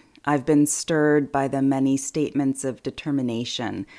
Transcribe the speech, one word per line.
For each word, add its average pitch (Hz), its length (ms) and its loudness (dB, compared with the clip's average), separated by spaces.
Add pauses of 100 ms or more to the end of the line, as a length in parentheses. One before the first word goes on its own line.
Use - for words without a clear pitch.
(240)
I've 147 220 0
been 147 220 6
stirred 151 640 2
by 139 160 0
the 135 160 -2
many 135 340 2
statements 135 680 -2
of 131 200 -6
determination 120 1040 -6 (120)